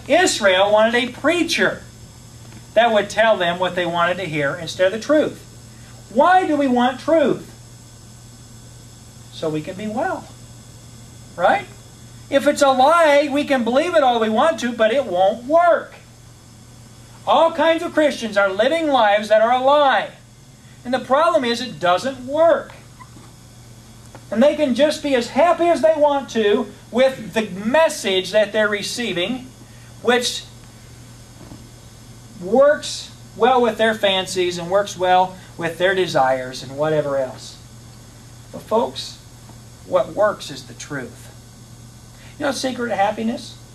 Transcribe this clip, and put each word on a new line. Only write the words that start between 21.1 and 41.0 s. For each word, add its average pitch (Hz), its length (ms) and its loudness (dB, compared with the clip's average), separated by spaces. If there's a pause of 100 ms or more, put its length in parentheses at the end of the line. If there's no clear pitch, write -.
is 233 160 -2
it 226 180 -10
doesn't 233 480 -2
work. 311 460 2 (1600)
And 220 120 2
they 302 140 4
can 285 180 0
just 294 280 0
be 285 120 -2
as 233 140 -2
happy 339 360 2
as 330 180 2
they 320 140 4
want 285 340 0
to 226 420 0 (180)
with 254 440 -2
the 220 160 -2
message 208 800 0
that 208 220 0
they're 214 160 0
receiving, 208 800 -6 (540)
which 240 440 -2 (2000)
works 277 680 0 (260)
well 247 240 2
with 220 180 0
their 220 160 0
fancies 185 600 -2
and 170 140 -10
works 202 260 -2
well 185 400 0 (200)
with 165 200 -8
their 185 180 0
desires 147 680 -2
and 135 160 -14
whatever 147 400 -2
else. 127 400 -10 (920)
But - 100 -16
folks, - 560 -4 (680)
what 170 280 -2
works 196 360 -2
is 123 140 -14
the 120 100 -20
truth. 120 600 -14 (1040)